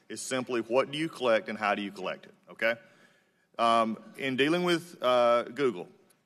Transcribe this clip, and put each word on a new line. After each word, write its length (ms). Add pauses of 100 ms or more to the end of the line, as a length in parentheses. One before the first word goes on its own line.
It's 120
simply 400
what 300
do 80
you 100
collect 400
and 80
how 160
do 80
you 100
collect 340
it, 80 (180)
okay? 240 (840)
Um, 380 (200)
in 200
dealing 260
with, 400
uh, 400
Google, 460 (360)